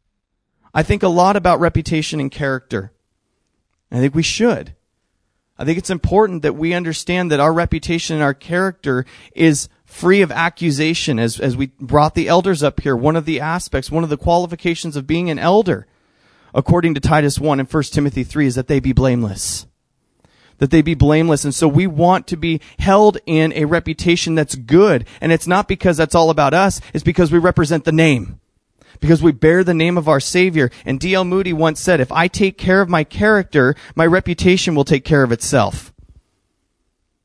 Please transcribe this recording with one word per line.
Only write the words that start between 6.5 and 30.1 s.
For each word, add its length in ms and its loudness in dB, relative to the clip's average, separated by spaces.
we 160 -4
understand 580 -4
that 100 0
our 120 2
reputation 640 -4
and 80 -2
our 100 0
character 720 -4
is 340 2
free 380 2
of 100 -2
accusation. 840 -2
As, 200 -2
as 180 -2
we 220 -6
brought 360 0
the 140 -2
elders 340 0
up 180 -2
here, 160 -2
one 200 0
of 100 -4
the 140 -4
aspects, 500 -6
one 140 -2
of 60 -4
the 60 -4
qualifications 800 -4
of 100 -10
being 220 -2
an 100 -6
elder, 480 0
according 400 2
to 60 -6
Titus 380 2
one 220 0
and 80 -6
First 240 -4
Timothy 320 -2
three, 220 -2
is 80 0
that 140 -6
they 120 0
be 120 -2
blameless. 720 -2
That 120 2
they 120 6
be 120 0
blameless. 500 2
And 100 -4
so 120 2
we 220 2
want 400 0
to 80 -6
be 240 -2
held 480 4
in 280 0
a 100 -2
reputation 720 0
that's 180 -2
good. 520 2
And 120 0
it's 160 -2
not 180 2
because 300 0
that's 180 0
all 160 4
about 240 0
us. 260 0
It's 80 -6
because 300 0
we 80 4
represent 440 0
the 60 -2
name. 480 0
Because 200 4
we 120 4
bear 320 2
the 100 0
name 240 0
of 100 -4
our 120 4